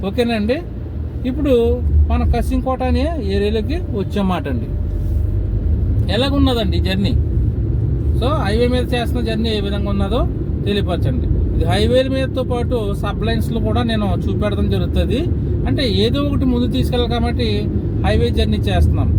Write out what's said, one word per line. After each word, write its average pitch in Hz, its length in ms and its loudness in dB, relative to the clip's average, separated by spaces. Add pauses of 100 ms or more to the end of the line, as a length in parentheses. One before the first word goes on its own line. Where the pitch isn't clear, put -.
ఓకేనండి, 233 480 -2 (720)
ఇప్పుడు 262 260 0 (560)
మనం 240 240 2
కసింకోట 262 560 -2
అనే 247 140 2 (300)
ఏరియాలోకి 214 420 0 (240)
వచ్చామాట 185 520 -2
అండి. 117 160 -2 (1500)
ఎలాగున్నదండి 254 720 2
జర్నీ? 190 260 0 (1080)
So 247 80 0 (160)
హైవే 226 300 2
మీద 247 100 0 (100)
చేస్తున్న 240 340 -2
జర్నీ 220 280 -2
ఏ 208 100 0
విధంగా 202 280 -2
ఉన్నదో 196 260 0 (460)
తెలియపరచండి. 190 600 0 (300)
ఇది - 160 2
హైవేల 240 420 2
మీదతో 254 380 -2
పాటు 247 240 -2 (260)
సబ్ 196 240 -2
లైన్స్లో 226 400 0
కూడా 214 240 0
నేను 214 160 0 (180)
చూపెడతాం 202 520 0
జరుగుతుంది. 190 440 0 (480)
అంటే 262 140 0 (220)
ఏదో 262 240 2
ఒకటి 269 240 0
ముందు 247 240 2
తీసుకెళ్ళాలి 240 400 0
కాబట్టి 233 340 0 (560)
హైవే - 320 2
జర్నీ 214 220 2 (100)
చేస్తున్నాం. - 480 4